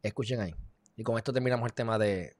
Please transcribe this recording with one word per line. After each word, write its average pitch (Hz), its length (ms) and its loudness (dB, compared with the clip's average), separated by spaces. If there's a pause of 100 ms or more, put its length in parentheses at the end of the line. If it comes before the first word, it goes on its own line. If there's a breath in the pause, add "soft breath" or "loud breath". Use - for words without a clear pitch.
Escuchen 117 400 -2
ahí. 87 140 -4 (400)
Y 113 80 -10
con 113 140 0
esto 123 160 -2
terminamos 127 320 2
el 117 80 -2
tema 113 240 0
de 101 420 2